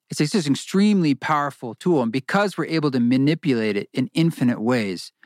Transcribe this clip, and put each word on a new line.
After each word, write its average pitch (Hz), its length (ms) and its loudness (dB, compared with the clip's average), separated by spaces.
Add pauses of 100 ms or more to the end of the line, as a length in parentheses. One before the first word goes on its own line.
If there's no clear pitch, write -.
it's - 100 -8
just 151 280 0
an 139 60 0
extremely 190 640 2
powerful 143 600 -4
tool. 165 260 2
And 113 100 0
because 190 460 0
we're 156 80 -2
able 151 260 -2
to 131 80 0
manipulate 123 800 2
it 101 160 -4
in - 200 -2
infinite 156 460 0
ways, 110 520 -2 (140)